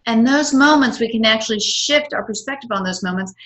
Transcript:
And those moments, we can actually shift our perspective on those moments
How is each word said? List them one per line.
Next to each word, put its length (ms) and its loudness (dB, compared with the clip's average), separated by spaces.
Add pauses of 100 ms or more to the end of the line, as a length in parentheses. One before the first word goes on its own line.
And 220 2
those 260 2
moments, 460 4
we 120 0
can 140 0
actually 360 0
shift 520 -2
our 120 -4
perspective 480 -10
on 100 -2
those 220 -6
moments 280 -4 (140)